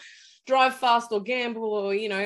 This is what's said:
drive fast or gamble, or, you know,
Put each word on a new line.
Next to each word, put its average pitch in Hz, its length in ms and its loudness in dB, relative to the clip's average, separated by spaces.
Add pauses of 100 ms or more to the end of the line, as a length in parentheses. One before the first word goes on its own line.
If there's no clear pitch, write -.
(460)
drive 262 300 4
fast 233 340 2
or 208 100 0
gamble, 226 520 -4
or, 196 220 -2
you 214 140 -2
know, 196 180 -2